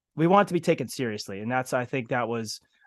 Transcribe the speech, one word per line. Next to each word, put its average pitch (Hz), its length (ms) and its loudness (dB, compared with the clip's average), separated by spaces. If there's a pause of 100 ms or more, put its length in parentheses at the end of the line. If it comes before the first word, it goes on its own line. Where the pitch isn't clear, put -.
(160)
we 156 100 2
wanted 202 220 6
to 175 60 -6
be 175 60 2
taken 160 260 2
seriously. 107 540 -6
And 110 100 -4
that's, 127 220 -2
I 127 140 0
think 123 220 -6
that 120 200 -2
was 113 320 -6 (260)